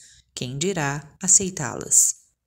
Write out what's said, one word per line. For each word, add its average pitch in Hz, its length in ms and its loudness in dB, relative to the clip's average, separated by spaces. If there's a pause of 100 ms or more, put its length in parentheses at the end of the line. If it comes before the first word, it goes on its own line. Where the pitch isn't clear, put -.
(360)
quem 131 220 -6
dirá 147 600 -4
aceitá-las. 180 960 2 (300)